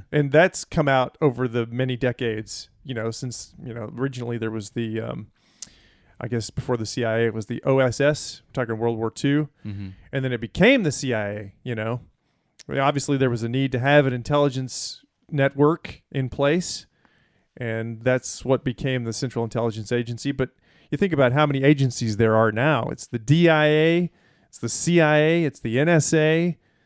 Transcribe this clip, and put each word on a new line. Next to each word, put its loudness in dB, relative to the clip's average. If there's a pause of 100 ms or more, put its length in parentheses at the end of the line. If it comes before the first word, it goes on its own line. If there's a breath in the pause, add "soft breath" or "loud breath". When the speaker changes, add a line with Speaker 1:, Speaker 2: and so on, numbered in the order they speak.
(120)
Speaker 1:
And 0
that's 4
come -2
out 0
over 0
the -2
many -4
decades, -4 (140)
you -10
know, -4
since, -10 (100)
you -12
know, -10
originally -6
there -4
was -8
the, -6
um, -10 (960 loud breath)
I -6
guess -6
before -4
the -6
C -6
I 0
A, 2
it -2
was -8
the -8
O 2
S 0
S, -2
we're -20
talking -4
World 0
War -2
Two. 0 (160)
Speaker 2:
Mm-hmm. -10 (240 loud breath)
Speaker 1:
And -4
then -4
it -4
became 4
the 0
C -4
I -4
A, -10 (100)
you -6
know. -4 (680)
I -6
mean, 0
obviously 0
there 2
was -4
a -4
need -2
to -2
have 4
an 0
intelligence -2 (280)
network 2
in -4
place, -2 (720)
and -6
that's -2
what 0
became -4
the -4
Central -4
Intelligence -4
Agency. -2
But -4 (400 soft breath)
you -2
think 0
about 4
how 4
many 0
agencies 2
there 4
are 4
now. 2
It's -12
the -6
D 4
I 4
A, 2 (360 soft breath)
it's -20
the -6
C 2
I 4
A, 2
it's -4
the -2
N 2
S 4
A. 2 (300)